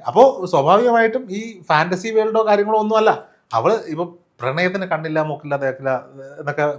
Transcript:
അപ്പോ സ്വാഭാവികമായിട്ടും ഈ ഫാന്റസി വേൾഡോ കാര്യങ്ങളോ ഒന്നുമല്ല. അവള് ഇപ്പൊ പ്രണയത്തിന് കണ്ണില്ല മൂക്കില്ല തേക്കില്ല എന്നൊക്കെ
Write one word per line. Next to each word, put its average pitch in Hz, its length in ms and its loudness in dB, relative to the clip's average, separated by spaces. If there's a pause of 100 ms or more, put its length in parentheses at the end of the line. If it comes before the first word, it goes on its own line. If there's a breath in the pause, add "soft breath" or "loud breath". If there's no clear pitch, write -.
അപ്പോ 180 380 4
സ്വാഭാവികമായിട്ടും 226 880 2
ഈ 214 300 -10
ഫാന്റസി 175 460 0
വേൾഡോ 220 380 2
കാര്യങ്ങളോ 208 340 2
ഒന്നുമല്ല. 214 440 2 (300 soft breath)
അവള് 156 340 2
ഇപ്പൊ 165 180 -6 (360)
പ്രണയത്തിന് 180 440 -2
കണ്ണില്ല 156 360 -4
മൂക്കില്ല 143 360 -6
തേക്കില്ല 135 480 -4 (340)
എന്നൊക്കെ 147 400 -2